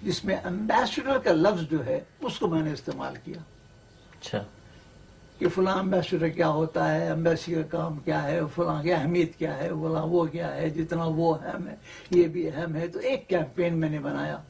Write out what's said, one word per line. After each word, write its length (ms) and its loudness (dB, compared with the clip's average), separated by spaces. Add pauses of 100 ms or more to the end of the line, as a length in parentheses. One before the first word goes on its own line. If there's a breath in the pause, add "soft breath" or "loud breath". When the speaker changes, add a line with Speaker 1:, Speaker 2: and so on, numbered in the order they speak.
Speaker 1:
جس 240 -2
میں 180 0
امبیسڈر 720 0
کا 140 2
لفظ 400 4
جو 140 0
ہے 140 0 (200)
اس 200 -6
کو 80 2
میں 140 2
نے 120 -2
استعمال 400 -8 (100)
کیا۔ 140 -12 (800)
Speaker 2:
اچھا۔ 240 -6 (960 loud breath)
Speaker 1:
کہ 100 4
فلاں 240 2
امبیسڈر 560 2
کیا 200 2
ہوتا 440 2
ہے، 140 0
ایمبیسی 460 2
کا 80 0
کام 380 -4
کیا 240 -2
ہے، 160 0 (160)
فلاں 280 0
کی 100 2
اہمیت 420 2
کیا 220 -4
ہے، 120 -4
فلاں 380 -2
وہ 180 4
کیا 300 -4
ہے، 140 -2
جتنا 340 -2
وہ 320 2
اہم 320 -8
ہے 80 -12 (340 loud breath)
یہ 180 6
بھی 220 -2
اہم 260 -4
ہے۔ 120 -2
تو 120 -6
ایک 300 -2
کیمپین 480 0
میں 120 2
نے 100 -2
بنایا۔ 380 -4 (120)